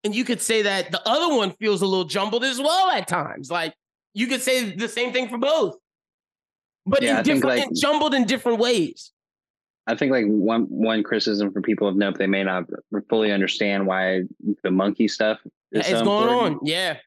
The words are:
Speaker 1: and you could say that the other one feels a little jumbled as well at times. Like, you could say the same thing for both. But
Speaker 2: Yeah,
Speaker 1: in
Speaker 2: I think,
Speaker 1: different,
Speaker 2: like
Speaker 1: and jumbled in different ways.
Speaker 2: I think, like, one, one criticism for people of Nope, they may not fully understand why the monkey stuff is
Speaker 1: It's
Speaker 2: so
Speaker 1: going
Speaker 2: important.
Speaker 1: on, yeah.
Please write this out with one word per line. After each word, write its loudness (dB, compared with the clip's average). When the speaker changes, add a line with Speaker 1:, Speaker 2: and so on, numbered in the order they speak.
Speaker 1:
and -2
you 0
could -2
say 2
that -2
the -6
other 2
one 2
feels 0
a 2
little 0
jumbled -2
as -2
well 2
at -2
times. -4
Like, -4
you -2
could -2
say 0
the -6
same -4
thing -2
for -6
both. 0
But 2
Speaker 2:
Yeah, 2
Speaker 1:
in 2
Speaker 2:
I 0
think, -4
Speaker 1:
different, 2
Speaker 2:
like 0
Speaker 1:
and -6
jumbled 2
in 2
different 0
ways. 0
Speaker 2:
I 0
think, 2
like, 2
one, 2
one 0
criticism 0
for -4
people 0
of 0
Nope, 0
they 0
may 0
not -2
fully 2
understand 0
why 0
the 0
monkey 2
stuff -2
is 0
Speaker 1:
It's -2
Speaker 2:
so 2
Speaker 1:
going 4
Speaker 2:
important. 0
Speaker 1:
on, -8
yeah. -2